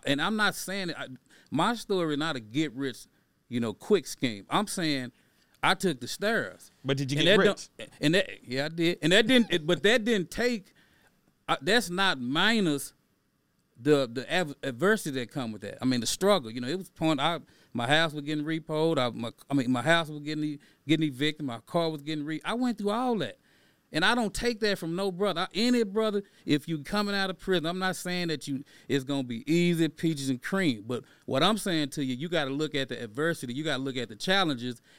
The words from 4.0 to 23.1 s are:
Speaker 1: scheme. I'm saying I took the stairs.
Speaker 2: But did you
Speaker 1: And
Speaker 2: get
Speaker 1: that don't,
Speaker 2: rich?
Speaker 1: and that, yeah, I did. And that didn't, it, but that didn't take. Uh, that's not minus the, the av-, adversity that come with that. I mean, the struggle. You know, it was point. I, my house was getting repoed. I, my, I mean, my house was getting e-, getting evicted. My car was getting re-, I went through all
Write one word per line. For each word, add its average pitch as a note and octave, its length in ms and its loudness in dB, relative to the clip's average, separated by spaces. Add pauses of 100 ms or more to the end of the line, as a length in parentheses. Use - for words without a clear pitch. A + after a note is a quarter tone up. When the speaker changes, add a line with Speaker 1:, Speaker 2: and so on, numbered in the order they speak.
Speaker 1:
scheme. - 420 -4
I'm G3 180 0
saying C#3+ 460 -4 (500)
I E3 120 4
took E3+ 260 -2
the A#2+ 80 -10
stairs. F3 640 -4 (140)
Speaker 2:
But C3+ 120 0
did C#3 160 -4
you C#3+ 60 0
Speaker 1:
And D3+ 80 4
Speaker 2:
get G3+ 120 8
Speaker 1:
that - 60 6
don't, - 240 2 (100)
Speaker 2:
rich? - 100 -14 (120)
Speaker 1:
and D3+ 140 4
that, - 160 2 (160)
yeah, C3 200 -2
I - 20 -4
did. E3+ 340 0
And D#3+ 100 4
that A3 140 8
didn't, A#3+ 260 6
it, D#3+ 140 0
but E3+ 160 2
that A3 220 4
didn't G#3 260 0
take. A#3 420 -4 (760)
Uh, D#3+ 160 0
that's F#3 280 2
not F3+ 300 2
minus E3 760 2 (840)
the, C#3 300 4
the A#2+ 240 -6
av-, E3+ 280 0
adversity C#3 580 0
that A2+ 100 -8
come A#2+ 220 -4
with G#2 100 -10
that. G2+ 180 -10
I A#2+ 40 -4
mean, B2+ 160 2
the A2 60 -2
struggle. F#3 440 2
You B2 100 -8
know, B2 80 -6
it E3 100 -4
was F#3+ 120 -12
point. D#3+ 300 0
I, D#3 200 0 (340)
my A#2+ 120 -2
house D3+ 260 4
was D3 120 -8
getting D3+ 200 -2
repoed. D#3+ 540 0
I, B2 120 2
my, A#2 200 -6 (200)
I C#3 40 -2
mean, B2+ 160 2
my B2 120 2
house E3 260 4
was D3+ 120 -10
getting D3+ 240 -6
e-, D3 140 -6 (280)
getting D#3+ 200 4
evicted. D3 400 -2
My A#2 140 -6
car E3+ 300 -2
was D3+ 120 -8
getting D3 220 -6
re-, D#3 200 -6
I F#3 100 -2
went A#3+ 240 -2
through G3+ 120 -2
all A#3+ 280 0